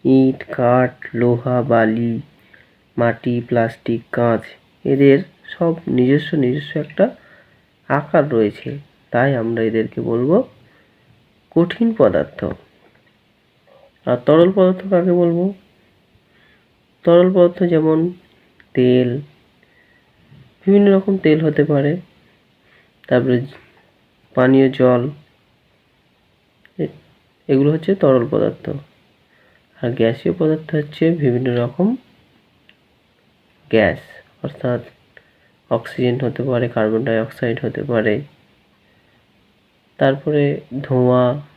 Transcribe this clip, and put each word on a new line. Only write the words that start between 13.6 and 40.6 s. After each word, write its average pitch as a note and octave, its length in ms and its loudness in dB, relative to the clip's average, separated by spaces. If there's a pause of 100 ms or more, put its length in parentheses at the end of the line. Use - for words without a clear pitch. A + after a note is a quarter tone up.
আর B2 100 0
তরল E3 360 4
পদার্থ F#3 280 2 (100)
কাকে F3+ 220 2
বলবো? F3 420 0 (1500)
তরল F3 300 6
পদার্থ F3 280 2
যেমন D#3+ 500 0 (640)
তেল, B2 460 2 (1500)
বিভিন্ন G3+ 300 4
রকম G3 200 0
তেল D#3 240 2
হতে D3 240 0
পারে, D3 320 0 (1120)
তারপরে B2 340 0 (920)
পানীয় C3 340 4
জল, B2+ 400 0 (1700)
এ-, D#3 180 -8 (520)
এগুলো C#3 240 2
হচ্ছে D#3+ 220 -2
তরল C3 360 2
পদার্থ। G#2+ 400 -4 (1120)
আর B2 80 -2
গ্যাসীয় A#2 480 -2
পদার্থ D#3 360 -2
হচ্ছে D3+ 360 -2
বিভিন্ন B2+ 460 -2
রকম F3+ 400 -2 (1700)
গ্যাস, A2 280 2 (440)
অর্থাৎ B2 380 -6 (880)
অক্সিজেন B2 500 -2
হতে B2+ 220 -4
পারে, B2 260 -2
কার্বন A2+ 360 -2
ডাইঅক্সাইড A2+ 600 -4
হতে A2 180 -6
পারে, A2+ 380 -2 (1800)
তারপরে C#3+ 640 -2 (220)